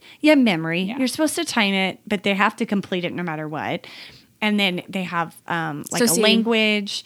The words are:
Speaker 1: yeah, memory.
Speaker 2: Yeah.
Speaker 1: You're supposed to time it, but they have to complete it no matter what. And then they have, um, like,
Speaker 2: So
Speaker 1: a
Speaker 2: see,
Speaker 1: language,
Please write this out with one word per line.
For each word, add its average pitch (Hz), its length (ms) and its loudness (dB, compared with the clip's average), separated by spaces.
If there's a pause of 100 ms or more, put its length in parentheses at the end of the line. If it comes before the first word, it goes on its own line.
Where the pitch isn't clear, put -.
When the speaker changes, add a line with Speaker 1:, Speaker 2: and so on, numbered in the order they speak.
(200)
Speaker 1:
yeah, 302 140 6
memory. 175 480 2
Speaker 2:
Yeah. 190 160 -4
Speaker 1:
You're 262 100 2
supposed 302 280 0
to 339 80 -2
time 202 280 0
it, 190 340 0
but 202 160 -2
they 196 120 2
have 202 220 2
to 226 100 -2
complete 185 380 -2
it 151 100 -4
no 175 80 -4
matter 156 260 -6
what. 143 380 -4 (560)
And 208 160 2
then 180 300 0
they 190 160 -6
have, 170 300 -4 (120)
um, 160 460 -4
like, 170 80 0
Speaker 2:
So 240 40 2
Speaker 1:
a 233 40 4
Speaker 2:
see, 226 140 2
Speaker 1:
language, 220 840 2